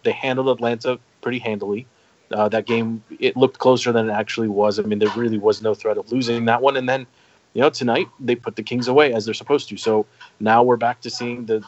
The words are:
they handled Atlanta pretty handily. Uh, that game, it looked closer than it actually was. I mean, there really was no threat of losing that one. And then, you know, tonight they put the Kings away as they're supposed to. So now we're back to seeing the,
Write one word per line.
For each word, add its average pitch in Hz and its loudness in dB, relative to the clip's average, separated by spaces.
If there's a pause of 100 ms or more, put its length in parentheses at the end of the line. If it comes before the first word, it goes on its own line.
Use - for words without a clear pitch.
they 113 2
handled 131 -2
Atlanta 117 -2 (220)
pretty 127 -4
handily. 104 -6 (460)
Uh, 107 0
that 107 -2
game, 113 -2 (160)
it 123 -2
looked 127 2
closer 123 4
than 113 2
it - -2
actually 110 -2
was. 104 2
I - 0
mean, 104 -2
there 104 2
really 113 -2
was 104 2
no 110 0
threat 107 -2
of 104 -10
losing 117 -2
that 117 4
one. 139 4
And 127 -2
then, 131 -2 (480)
you 117 -2
know, 147 6
tonight 135 0 (120)
they 120 -2
put 120 -6
the 110 -8
Kings 120 -4
away 135 4
as 110 -2
they're 110 -4
supposed 139 -2
to. 101 -12
So 110 0 (320)
now 113 4
we're 123 4
back 117 -2
to 117 -10
seeing 120 -8
the, 110 0